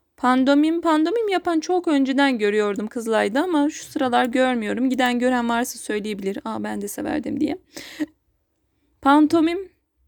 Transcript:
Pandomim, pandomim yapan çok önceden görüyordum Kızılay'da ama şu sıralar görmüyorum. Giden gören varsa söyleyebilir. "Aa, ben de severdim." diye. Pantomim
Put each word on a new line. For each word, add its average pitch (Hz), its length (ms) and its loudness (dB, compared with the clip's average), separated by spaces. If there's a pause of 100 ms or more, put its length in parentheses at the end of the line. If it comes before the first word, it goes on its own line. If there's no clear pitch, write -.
(180)
Pandomim, 285 640 4
pandomim 330 460 2
yapan 359 320 0
çok 359 280 -2
önceden 277 500 2
görüyordum 208 500 0
Kızılay'da 220 560 0
ama 311 260 2
şu - 140 -8
sıralar 254 420 0
görmüyorum. 247 640 0
Giden 247 300 0
gören 240 300 2
varsa 233 300 -2
söyleyebilir. 202 640 -6
"Aa, 220 180 -6
ben 214 180 -6
de 202 60 -6
severdim." - 520 -6
diye. - 180 -2 (1400)
Pantomim 320 720 2 (360)